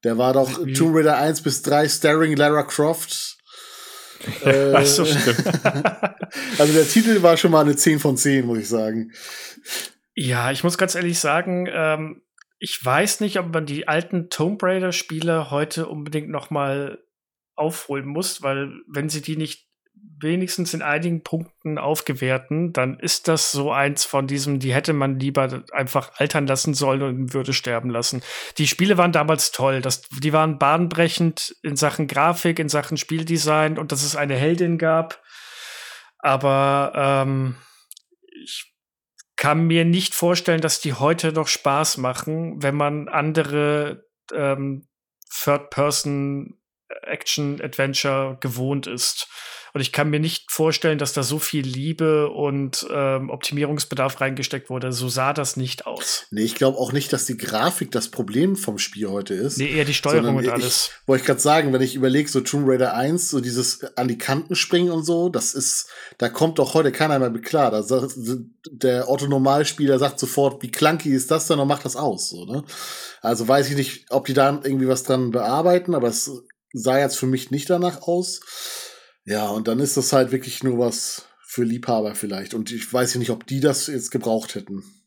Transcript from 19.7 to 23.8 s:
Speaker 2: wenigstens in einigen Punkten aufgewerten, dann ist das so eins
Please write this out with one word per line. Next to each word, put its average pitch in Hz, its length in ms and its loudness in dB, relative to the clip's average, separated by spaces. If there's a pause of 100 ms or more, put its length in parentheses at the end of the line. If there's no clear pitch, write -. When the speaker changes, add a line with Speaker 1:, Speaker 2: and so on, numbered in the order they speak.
Speaker 2:
wenigstens 175 520 -2
in 160 100 -6
einigen 160 420 -2
Punkten 160 540 -6
aufgewerten, 143 920 -2
dann 131 280 -2
ist - 260 -2
das 160 260 2
so 139 200 -2
eins 139 320 0